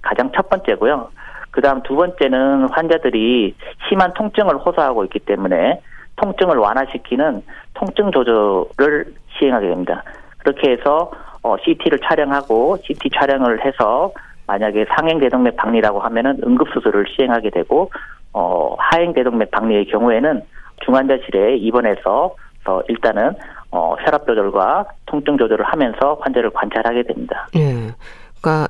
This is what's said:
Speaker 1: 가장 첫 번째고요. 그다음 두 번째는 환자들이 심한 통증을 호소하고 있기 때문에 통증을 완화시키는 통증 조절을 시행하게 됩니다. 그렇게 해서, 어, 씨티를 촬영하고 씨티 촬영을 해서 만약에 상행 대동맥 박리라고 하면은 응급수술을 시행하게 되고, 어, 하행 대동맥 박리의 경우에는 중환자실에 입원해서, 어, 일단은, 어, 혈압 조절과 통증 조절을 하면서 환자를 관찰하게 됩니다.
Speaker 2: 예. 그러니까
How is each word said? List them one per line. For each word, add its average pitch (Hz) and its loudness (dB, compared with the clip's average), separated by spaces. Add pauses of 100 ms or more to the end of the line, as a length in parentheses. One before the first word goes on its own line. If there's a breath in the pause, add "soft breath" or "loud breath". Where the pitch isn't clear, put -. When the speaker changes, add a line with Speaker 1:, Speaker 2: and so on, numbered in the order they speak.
Speaker 1:
가장 127 0
첫 - -2
번째고요. 131 0 (420 loud breath)
그다음 135 2
두 135 -4
번째는 139 2
환자들이 123 2 (340 loud breath)
심한 185 2
통증을 208 0
호소하고 135 0
있기 - -6
때문에 98 0 (360 loud breath)
통증을 190 2
완화시키는 123 0 (320 loud breath)
통증 196 -2
조절을 117 2 (240)
시행하게 120 2
됩니다. 85 -4 (360 loud breath)
그렇게 143 2
해서, 151 0 (320 loud breath)
어, 110 0
씨티를 156 0
촬영하고 139 0
씨티 - -6
촬영을 131 0
해서 135 2 (340 loud breath)
만약에 104 0
상행 160 0
대동맥 123 2
박리라고 107 2
하면은 117 0
응급수술을 113 2
시행하게 117 0
되고, 143 0 (420 loud breath)
어, 87 0
하행 170 2
대동맥 120 2
박리의 104 2
경우에는 117 2 (420 loud breath)
중환자실에 131 2
입원해서, 113 0 (320 soft breath)
어, 92 0
일단은, 117 0 (360 loud breath)
어, 82 0
혈압 147 0
조절과 107 0 (200)
통증 143 0
조절을 110 2
하면서 139 0
환자를 123 0
관찰하게 113 -2
됩니다. - -8
Speaker 2:
예. 123 -2 (480 loud breath)
그러니까 156 0